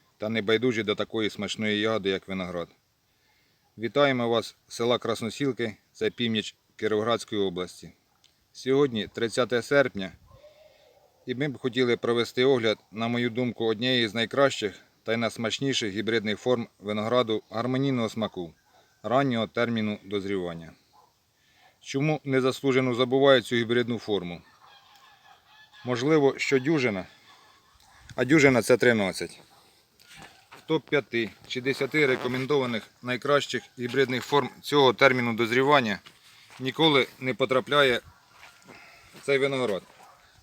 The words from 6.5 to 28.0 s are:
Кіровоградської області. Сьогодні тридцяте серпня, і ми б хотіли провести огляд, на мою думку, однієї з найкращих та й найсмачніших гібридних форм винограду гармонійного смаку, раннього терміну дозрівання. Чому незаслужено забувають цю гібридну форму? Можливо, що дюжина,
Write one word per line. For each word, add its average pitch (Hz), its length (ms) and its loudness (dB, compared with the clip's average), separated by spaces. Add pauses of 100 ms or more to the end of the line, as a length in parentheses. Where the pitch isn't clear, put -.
Кіровоградської 107 680 -2
області. 90 500 -6 (640)
Сьогодні 131 540 0
тридцяте 117 540 -2
серпня, 113 500 0 (1120)
і 127 100 -6
ми 143 120 -2
б 127 100 -8
хотіли 120 400 0
провести 117 480 0
огляд, 113 320 4 (140)
на 113 160 -4
мою 120 220 -2
думку, 117 360 -4
однієї 117 420 0
з 95 60 -8
найкращих 117 640 0 (280)
та 110 100 -4
й 117 40 0
найсмачніших 117 760 -4
гібридних 107 460 -2
форм 117 280 0 (120)
винограду 107 680 -2
гармонійного 123 600 -2
смаку, 92 440 -6 (500)
раннього 120 440 0
терміну 113 560 -2
дозрівання. 92 680 -6 (1080)
Чому 151 440 -2
незаслужено 131 720 0
забувають 131 500 4
цю 127 100 -2
гібридну 117 440 0
форму? 87 420 -4 (1400)
Можливо, 135 520 2
що - 220 0
дюжина, 127 460 0 (1120)